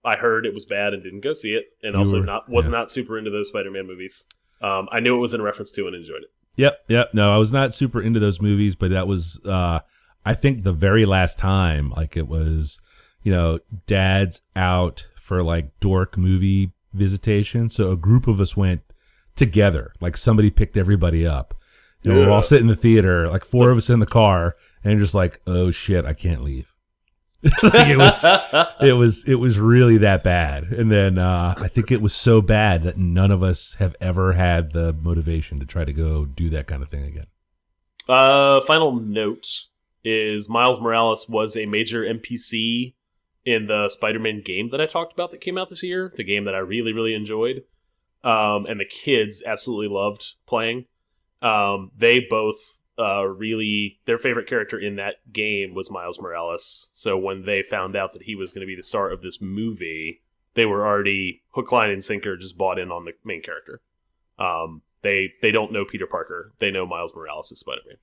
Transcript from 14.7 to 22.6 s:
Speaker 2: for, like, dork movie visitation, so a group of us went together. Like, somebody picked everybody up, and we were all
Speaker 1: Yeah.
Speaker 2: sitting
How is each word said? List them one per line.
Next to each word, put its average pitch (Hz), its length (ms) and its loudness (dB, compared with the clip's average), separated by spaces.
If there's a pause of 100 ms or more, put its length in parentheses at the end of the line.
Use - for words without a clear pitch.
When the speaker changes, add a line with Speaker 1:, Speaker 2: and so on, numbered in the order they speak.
Speaker 2:
for, 90 240 -2
like, 82 360 -4
dork 92 380 0
movie 95 540 2 (220)
visitation, 104 760 0
so 95 220 0
a 92 60 0
group 113 300 4
of 101 120 2
us 95 160 0
went 92 260 0 (540)
together. 98 640 2
Like, 87 180 -4
somebody 107 320 4
picked - 280 2
everybody 87 500 2
up, 73 280 -4 (480)
and 98 100 4
we 95 60 8
were 101 120 8
all 104 60 6
Speaker 1:
Yeah. 107 40 6
Speaker 2:
sitting 127 240 6